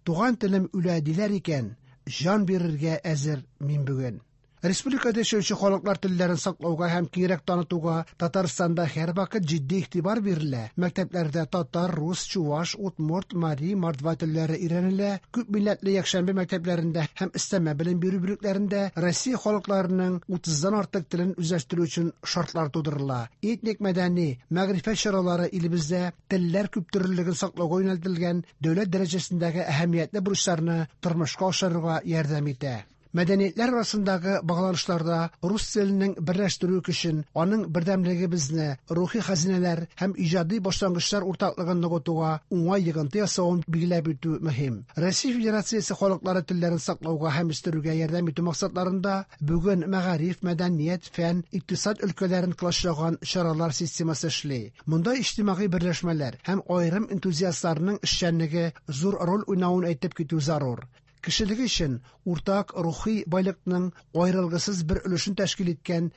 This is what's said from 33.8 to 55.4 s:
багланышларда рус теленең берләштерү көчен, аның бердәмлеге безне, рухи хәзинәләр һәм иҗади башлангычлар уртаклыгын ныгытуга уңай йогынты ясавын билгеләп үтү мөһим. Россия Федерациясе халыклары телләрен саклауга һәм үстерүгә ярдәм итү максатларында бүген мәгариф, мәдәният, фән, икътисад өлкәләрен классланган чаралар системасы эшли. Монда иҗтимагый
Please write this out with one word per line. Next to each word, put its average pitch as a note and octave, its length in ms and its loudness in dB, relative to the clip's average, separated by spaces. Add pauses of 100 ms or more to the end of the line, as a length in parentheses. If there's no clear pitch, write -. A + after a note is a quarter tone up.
багланышларда E3+ 840 0 (100)
рус G3 220 0 (100)
теленең G3 380 2 (100)
берләштерү F3+ 640 0
көчен, D#3+ 380 -2 (100)
аның G3 300 2 (100)
бердәмлеге F3+ 560 0
безне, D#3 380 0 (180)
рухи F3 400 0
хәзинәләр F3 600 0 (100)
һәм F#3+ 160 0
иҗади F3 480 0
башлангычлар F#3 640 0
уртаклыгын F3+ 560 0
ныгытуга D#3+ 540 0 (180)
уңай F3+ 320 2
йогынты D#3+ 380 0
ясавын F3+ 420 2
билгеләп E3 480 2
үтү D#3 220 -2 (100)
мөһим. B2+ 480 -2
Россия F#3 400 0
Федерациясе A3 640 0
халыклары F#3 480 0
телләрен E3+ 320 0
саклауга D#3+ 560 -2
һәм E3+ 160 0
үстерүгә D#3+ 480 -2
ярдәм E3 320 0
итү E3+ 160 -2
максатларында F#3 800 -2 (160)
бүген E3+ 480 2
мәгариф, F3+ 560 0
мәдәният, F3 640 0
фән, E3+ 400 0
икътисад G3 560 -2
өлкәләрен F3+ 480 0
классланган E3 720 0
чаралар E3 500 0
системасы E3 560 -2
эшли. C3+ 320 -4 (240)
Монда E3+ 320 2
иҗтимагый G#3 480 0